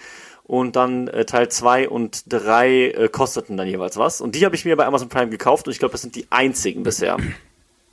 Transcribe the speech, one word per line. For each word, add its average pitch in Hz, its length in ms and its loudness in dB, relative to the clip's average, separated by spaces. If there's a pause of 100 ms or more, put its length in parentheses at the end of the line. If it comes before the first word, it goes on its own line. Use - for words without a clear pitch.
(440)
Und 127 320 -2
dann, 127 320 0
äh, 113 180 -2
Teil 120 240 0
zwei 127 400 2
und 117 420 -6
drei, 123 580 4
äh, 110 200 2
kosteten 117 480 -4
dann 92 100 -2
jeweils 92 300 -6
was. 139 240 -2
Und 110 120 -6
die 175 120 2
habe 170 80 0
ich - 100 -6
mir 165 120 2
bei 143 100 4
Amazon 127 240 0
Prime 123 200 0
gekauft 127 360 0
und 135 60 -4
ich - 60 -10
glaub, 131 140 0
das - 80 -8
sind 123 160 -14
die 117 140 -12
einzigen 127 540 0
bisher. 90 340 -2 (760)